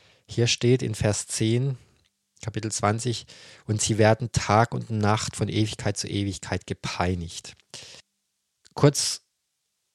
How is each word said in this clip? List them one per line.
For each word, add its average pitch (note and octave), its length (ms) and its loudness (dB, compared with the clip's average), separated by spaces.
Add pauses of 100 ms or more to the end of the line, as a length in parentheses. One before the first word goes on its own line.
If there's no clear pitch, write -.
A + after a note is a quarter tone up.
(260)
hier A#2 200 0
steht B2 360 2
in A2 120 -4
Vers - 320 -2
zehn, B2 500 0 (680)
Kapitel G#2+ 300 -6
zwanzig, A2+ 540 -2 (400)
„Und G#2+ 160 -2
sie G#2+ 160 0
werden A2 340 4
Tag A2 400 4
und A#2+ 160 -6
Nacht G#2+ 480 0
von G#2 140 -2
Ewigkeit G#2+ 480 -2
zu - 100 -8
Ewigkeit G2 580 -4
gepeinigt.“ - 880 -4 (1200)
Kurz - 480 2 (760)